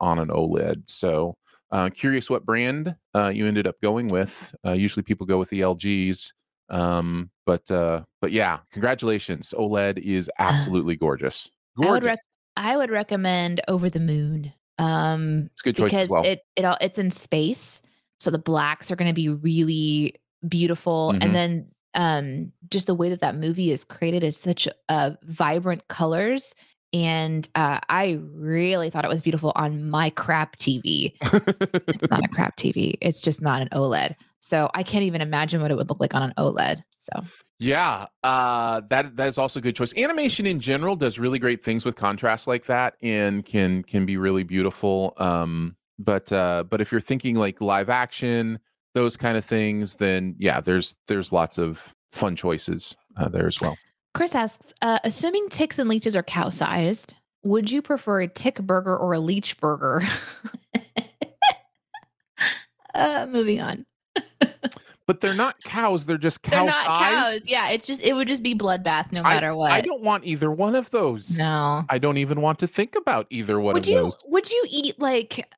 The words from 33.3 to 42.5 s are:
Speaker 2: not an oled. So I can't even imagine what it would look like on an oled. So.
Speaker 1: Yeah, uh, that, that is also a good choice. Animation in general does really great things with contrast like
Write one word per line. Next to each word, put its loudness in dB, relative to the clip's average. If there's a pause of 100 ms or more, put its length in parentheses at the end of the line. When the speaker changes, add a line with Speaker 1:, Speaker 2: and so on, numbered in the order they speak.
Speaker 2:
not 0
an -6
oled. 0 (240)
So 0
I -2
can't 0
even -2
imagine 0
what 2
it 2
would -2
look -4
like 0
on 0
an -4
oled. 0 (140)
So. -16 (480)
Speaker 1:
Yeah, 0 (180)
uh, 2
that, 0
that 0
is -4
also 0
a -6
good 0
choice. -2
Animation 0
in 0
general 0
does 0
really 0
great 0
things 0
with -2
contrast 0
like -2